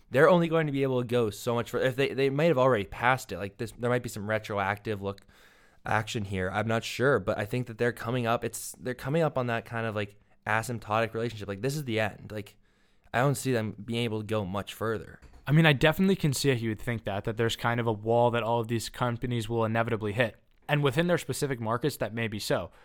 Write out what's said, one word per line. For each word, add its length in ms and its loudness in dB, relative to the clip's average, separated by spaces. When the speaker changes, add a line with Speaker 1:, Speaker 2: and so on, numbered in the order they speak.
Speaker 1:
They're 200 8
only 180 6
going 180 2
to 60 -4
be 120 0
able 180 2
to 40 -4
go 240 2
so 240 -4
much 160 -2
further. 140 0
If 100 2
they, 200 0
they 160 2
might 160 2
have 120 4
already 260 4
passed 460 0
it. 60 -6
Like, 220 -8
this, 200 -6
there 120 0
might 120 2
be 60 -8
some 200 -8
retroactive 760 -2
look 180 -6
action 400 0
here. 280 -2
I'm 140 0
not 160 2
sure, 380 2
but 180 0
I 60 -2
think 220 -4
that 100 -12
they're 160 2
coming 340 -2
up. 160 2
It's, 380 -8
they're 140 -6
coming 280 -2
up 140 0
on 120 0
that 180 -2
kind 200 -4
of, 80 -4
like, 220 -4
asymptotic 680 0
relationship. 320 -6
Like, 160 -6
this 140 -2
is 80 -6
the 160 0
end. 320 -4
Like, 240 -12
I 60 2
don't 160 4
see 160 0
them 320 0
being 180 -2
able 180 -2
to 60 -8
go 180 -2
much 300 -6
further. 460 -6
Speaker 2:
I 60 2
mean, 140 8
I 60 6
definitely 440 4
can 160 0
see 160 0
how 80 4
you 140 -2
would 100 -4
think 240 -4
that, 200 -4
that 120 -4
there's 200 0
kind 220 0
of 80 -2
a 60 2
wall 400 2
that 100 0
all 180 0
of 80 -6
these 200 -2
companies 600 -2
will 160 0
inevitably 480 0
hit. 240 0
And 140 2
within 240 2
their 120 4
specific 420 -4
markets, 380 -2
that 140 -4
may 160 -4
be 100 -6
so. 320 -2